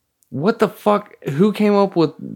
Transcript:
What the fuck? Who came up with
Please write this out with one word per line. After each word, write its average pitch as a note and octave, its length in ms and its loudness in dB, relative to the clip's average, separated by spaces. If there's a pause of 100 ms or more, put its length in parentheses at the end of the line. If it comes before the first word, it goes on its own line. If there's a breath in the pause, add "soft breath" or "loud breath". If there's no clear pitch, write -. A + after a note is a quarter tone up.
(280)
What F3 320 -2
the G#3+ 80 2
fuck? - 560 -4
Who F3 280 2
came G#3 220 0
up G3+ 220 0
with D#3+ 160 2 (240)